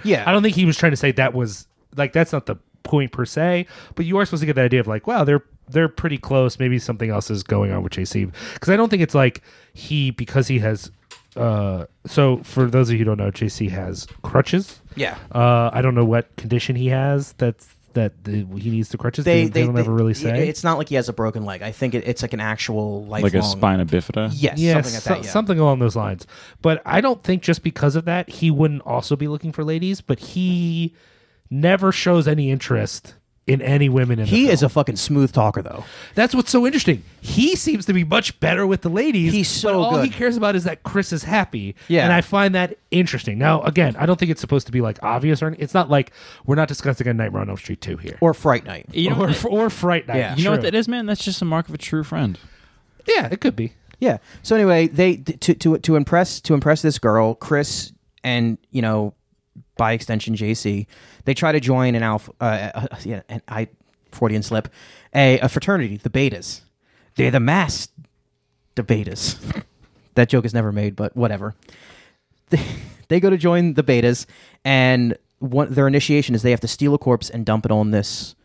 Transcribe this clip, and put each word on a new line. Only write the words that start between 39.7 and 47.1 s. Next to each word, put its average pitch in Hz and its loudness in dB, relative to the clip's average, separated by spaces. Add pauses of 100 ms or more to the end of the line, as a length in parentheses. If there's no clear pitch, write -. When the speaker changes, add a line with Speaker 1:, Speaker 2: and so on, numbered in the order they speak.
Speaker 2:
but 190 2
all 233 2
he 269 0
Speaker 1:
good. - -10
Speaker 2:
cares 240 0
about 208 0
is 185 0
that 170 -6
Chris 190 -4
is 160 -6
happy. 151 -2 (140)
Speaker 1:
Yeah. 165 4
Speaker 2:
And 180 4
I 175 4
find 202 0
that 180 -2 (140)
interesting. 135 0
Now, 151 2
again, 151 2
I 156 -2
don't 180 2
think 170 0
it's 151 -4
supposed - -2
to 117 -14
be, 123 0
like, 110 -4
obvious 127 0
or 156 -2
any-, 160 -8
it's 147 -6
not 175 2
like 143 2 (340)
we're 135 2
not 151 2
discussing 135 -4
a 120 0